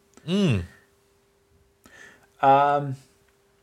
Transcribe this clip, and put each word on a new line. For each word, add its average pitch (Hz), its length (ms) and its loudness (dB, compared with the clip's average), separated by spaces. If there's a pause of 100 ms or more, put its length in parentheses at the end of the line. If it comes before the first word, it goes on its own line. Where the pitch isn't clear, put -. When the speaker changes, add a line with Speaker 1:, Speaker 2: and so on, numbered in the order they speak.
(280)
Speaker 1:
Mm. 156 360 -2 (1800)
Speaker 2:
Um, 143 540 2 (680)